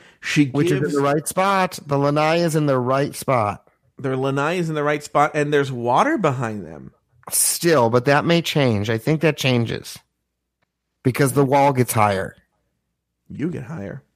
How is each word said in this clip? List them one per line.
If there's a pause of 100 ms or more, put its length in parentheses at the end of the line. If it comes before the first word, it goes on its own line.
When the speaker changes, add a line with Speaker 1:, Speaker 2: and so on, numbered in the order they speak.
(220)
Speaker 1:
She
Speaker 2:
Which
is
in
Speaker 1:
gives
Speaker 2:
the
right
spot.
The
lanai
is
in
the
right
spot. (300)
Speaker 1:
The
lanai
is
in
the
right
spot,
and
there's
water
behind
them. (380)
Speaker 2:
Still,
but
that
may
change.
I
think
that
changes (1040)
because
the
wall
gets
higher. (920)
Speaker 1:
You
get
higher. (120)